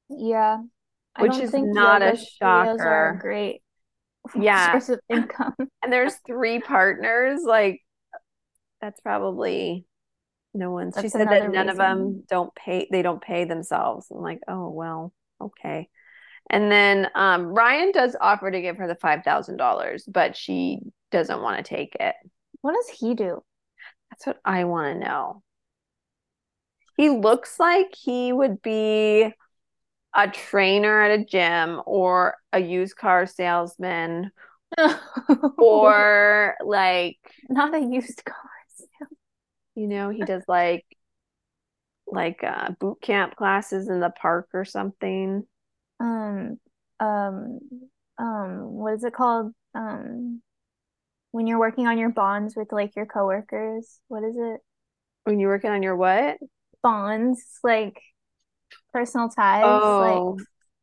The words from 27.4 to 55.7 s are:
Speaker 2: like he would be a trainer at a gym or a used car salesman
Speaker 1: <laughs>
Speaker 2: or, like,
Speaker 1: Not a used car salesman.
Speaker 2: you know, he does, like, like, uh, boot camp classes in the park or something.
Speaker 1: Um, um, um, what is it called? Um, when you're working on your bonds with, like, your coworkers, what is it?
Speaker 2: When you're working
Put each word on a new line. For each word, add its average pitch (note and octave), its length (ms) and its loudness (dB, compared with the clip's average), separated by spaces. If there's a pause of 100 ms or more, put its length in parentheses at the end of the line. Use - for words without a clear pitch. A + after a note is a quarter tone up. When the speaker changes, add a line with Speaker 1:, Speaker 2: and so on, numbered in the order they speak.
Speaker 2:
like F#4 360 2
he B3 380 -4
would B3+ 280 0
be G#3+ 720 2 (840)
a G3+ 140 6
trainer G3+ 720 2
at G#3 180 4
a G#3 60 -4
gym E3+ 600 0
or F3+ 500 2 (180)
a F#3+ 60 2
used F#3 360 -2
car F#3 300 2
salesman F3 1080 -4 (460)
Speaker 1:
<laughs> D#4 800 0
Speaker 2:
or, G#3 1040 6
like, F#3 540 0 (320)
Speaker 1:
Not C#4+ 260 0
a D#4 40 -2
used B3 440 -6
car - 120 -14 (400)
salesman. - 420 -20 (580)
Speaker 2:
you G#3+ 120 -6
know, G3+ 220 -4
he G#3+ 140 -6
does, F#3+ 240 -6
like, F3 380 2 (1200)
like, F3 360 -4
uh, - 360 -4
boot G3 220 -6
camp G3+ 340 -2
classes G3 540 -2
in F#3 100 -2
the F3 100 0
park F3 440 -2
or F#3 120 -4
something. G3 800 -6 (560)
Speaker 1:
Um, A3 600 -6 (400)
um, G#3 600 -4 (580)
um, G#3 420 -8 (140)
what G#3+ 200 -6
is A3 100 -8
it A#3 100 -6
called? A#3 400 0 (200)
Um, A#3 680 -12 (920)
when A3+ 160 -4
you're A3+ 120 0
working A3+ 280 0
on A3+ 100 2
your A3+ 120 0
bonds G#3 460 -2
with, G#3+ 160 -8
like, G#3 240 -4
your G#3 100 -6
coworkers, G#3+ 1040 -6
what A3 160 -8
is A3+ 140 -6
it? A#3 240 -8 (640)
Speaker 2:
When G#3 140 2
you're G3 120 2
working G3 200 -2